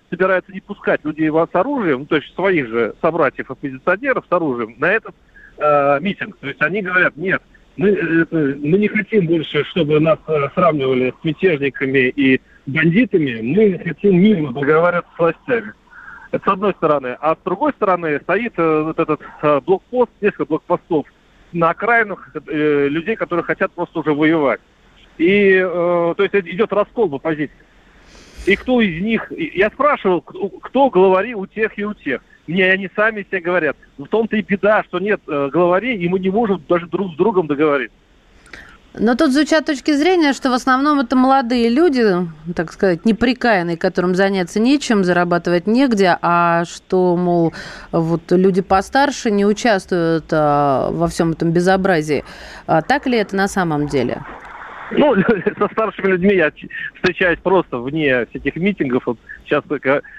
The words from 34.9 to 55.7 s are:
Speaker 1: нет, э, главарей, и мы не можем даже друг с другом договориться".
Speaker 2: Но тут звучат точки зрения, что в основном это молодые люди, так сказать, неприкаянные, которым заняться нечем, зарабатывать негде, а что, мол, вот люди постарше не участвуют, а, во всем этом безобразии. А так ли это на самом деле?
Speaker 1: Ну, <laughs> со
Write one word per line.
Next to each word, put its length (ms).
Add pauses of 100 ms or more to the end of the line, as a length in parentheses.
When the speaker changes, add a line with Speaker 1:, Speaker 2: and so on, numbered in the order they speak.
Speaker 1:
нет, 280
э, 260
главарей, 460
и 100
мы 100
не 120
можем 380
даже 180
друг 260
с 40
другом 300
договориться". 500 (960)
Speaker 2:
Но 200
тут 180
звучат 340
точки 260
зрения, 400
что 160
в 60
основном 440
это 160
молодые 540
люди, 380 (500)
так 160
сказать, 320
неприкаянные, 720
которым 380
заняться 460
нечем, 440
зарабатывать 640
негде, 560
а 420
что, 520
мол, 360 (400)
вот 400
люди 300
постарше 680
не 140
участвуют, 880
а, 580
во 160
всем 260
этом 200
безобразии. 720 (420)
А 140
так 260
ли 120
это 180
на 100
самом 400
деле? 360 (680)
Speaker 1:
Ну, 260
<laughs> 420
со 120